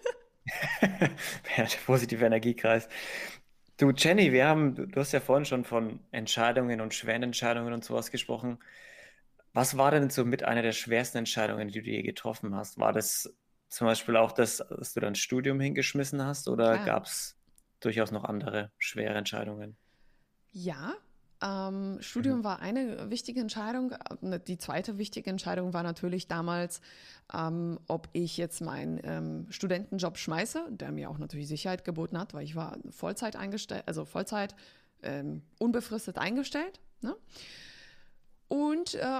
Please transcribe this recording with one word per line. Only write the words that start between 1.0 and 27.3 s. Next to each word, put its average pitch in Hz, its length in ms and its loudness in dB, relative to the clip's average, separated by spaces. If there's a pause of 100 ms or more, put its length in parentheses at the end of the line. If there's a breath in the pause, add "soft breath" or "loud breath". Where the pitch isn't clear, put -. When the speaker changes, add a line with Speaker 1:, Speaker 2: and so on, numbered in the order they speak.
Speaker 1:
Ja, 113 80 4
der - 220 -2
positive 117 380 4
Energiekreis. 113 640 4 (880 loud breath)
Du, 139 160 8
Jenny, 165 400 8
wir 127 140 8
haben, 151 280 6
du, 135 120 -4
du - 140 0
hast 143 120 0
ja 139 80 4
vorhin 139 240 4
schon 127 200 0
von 113 360 0 (100)
Entscheidungen 117 720 2
und 110 140 -4
schweren 113 280 0
Entscheidungen 120 500 0
und 117 120 -4
sowas 117 260 -2
gesprochen. 120 480 -4 (920 loud breath)
Was 131 260 4
war 139 140 8
denn 143 180 6
so 135 140 2
mit 120 200 0
einer 117 180 2
der 113 100 2
schwersten 120 460 0
Entscheidungen, 107 500 0
die 107 140 -6
du 110 80 -6
je 107 120 -2
getroffen - 540 -4
hast? 104 220 -8
War 110 140 6
das - 420 -2 (340)
zum - 180 -2
Beispiel 113 300 4
auch 113 160 8
das, - 260 4
dass - 360 -8
du - 60 -2
dein 104 140 0
Studium 131 460 0
hingeschmissen 139 640 0
hast, 139 240 -4
oder 113 300 6
Speaker 2:
Klar. 107 80 -2
Speaker 1:
gab's - 520 -2 (420)
durchaus 110 300 0
noch 104 140 -4
andere 107 540 -4
schwere 107 360 -2
Entscheidungen? 107 640 -6 (760)
Speaker 2:
Ja, 180 420 -6 (460)
ähm, 196 600 -4
Studium 240 400 0
Speaker 1:
Mhm. 214 40 -2
Speaker 2:
war 190 160 -4
eine 220 500 -4
wichtige 240 300 -6
Entscheidung. 233 520 -4
Äh, - 40 -10 (260)
ne, 185 180 -2
die 180 180 -6
zweite 190 400 -4
wichtige 208 320 -6
Entscheidung 180 420 -2
war 170 100 -2
natürlich 175 440 -4
damals, 175 540 -4 (520 loud breath)